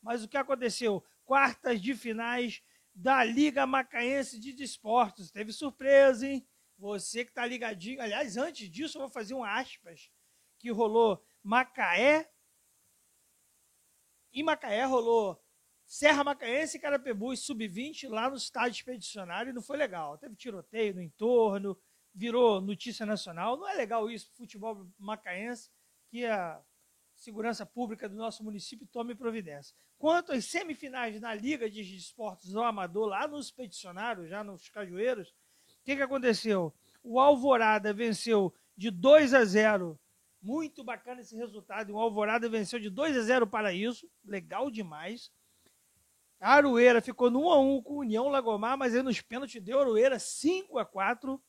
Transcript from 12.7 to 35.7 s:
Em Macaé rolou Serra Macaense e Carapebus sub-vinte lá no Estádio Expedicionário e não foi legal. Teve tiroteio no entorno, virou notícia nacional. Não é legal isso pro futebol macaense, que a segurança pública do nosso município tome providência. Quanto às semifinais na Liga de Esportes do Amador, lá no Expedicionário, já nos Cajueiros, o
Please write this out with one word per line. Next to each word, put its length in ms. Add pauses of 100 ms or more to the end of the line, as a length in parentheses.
Em 120
Macaé 420
rolou 580 (440)
Serra 360
Macaense 540
e 20
Carapebus 600
sub-vinte 680
lá 220
no 60
Estádio 400
Expedicionário 760
e 40
não 100
foi 120
legal. 440
Teve 160
tiroteio 580
no 80
entorno, 720 (380)
virou 480
notícia 460
nacional. 500
Não 100
é 60
legal 340
isso 200
pro 180
futebol 400 (140)
macaense, 720 (400)
que 160
a 340 (540)
segurança 500
pública 420
do 80
nosso 280
município 420
tome 300
providência. 600 (220)
Quanto 340
às 140
semifinais 760
na 140
Liga 340
de 140 (160)
Esportes 540
do 100
Amador, 460
lá 200
no 120
Expedicionário, 880
já 160
nos 260
Cajueiros, 600
o 580